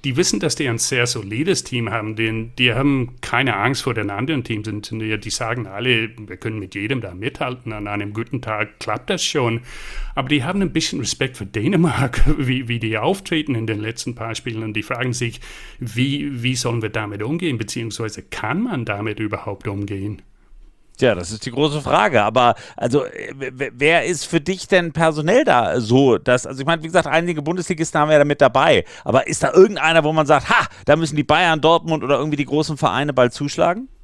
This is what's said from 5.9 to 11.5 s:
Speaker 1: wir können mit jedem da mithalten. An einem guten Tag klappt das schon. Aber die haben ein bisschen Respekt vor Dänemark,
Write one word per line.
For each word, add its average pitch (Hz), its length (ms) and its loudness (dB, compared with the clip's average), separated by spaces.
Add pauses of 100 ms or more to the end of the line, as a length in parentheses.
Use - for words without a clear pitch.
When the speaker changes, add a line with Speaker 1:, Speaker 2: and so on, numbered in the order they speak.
Speaker 1:
wir 104 220 -14
können 110 220 -8
mit 95 160 -12
jedem 113 260 -4
da 92 140 -12
mithalten. 120 580 -8
An 104 140 -8
einem 104 260 -6
guten 117 260 -6
Tag 107 400 -6
klappt - 300 -6
das 185 140 -2
schon. 120 380 0 (520)
Aber 131 160 -4
die 147 140 2
haben 185 180 -2
ein 165 120 -2
bisschen - 260 -2
Respekt 123 380 -4
vor 95 100 -8
Dänemark, 131 760 2 (100)